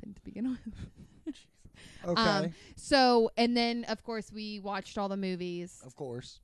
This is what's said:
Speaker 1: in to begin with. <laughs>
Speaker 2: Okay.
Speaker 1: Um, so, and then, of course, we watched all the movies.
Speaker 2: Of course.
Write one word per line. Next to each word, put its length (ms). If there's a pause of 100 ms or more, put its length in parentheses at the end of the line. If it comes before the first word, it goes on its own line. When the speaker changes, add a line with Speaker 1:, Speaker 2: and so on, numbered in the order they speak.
Speaker 1:
in 100
to 80
begin 280 (760)
with. 140
<laughs> 60 (640)
Speaker 2:
Okay. 140
Speaker 1:
Um, 320 (220)
so, 600
and 180
then, 320
of 160
course, 280
we 280
watched 380
all 120
the 80
movies. 680
Speaker 2:
Of 100
course. 480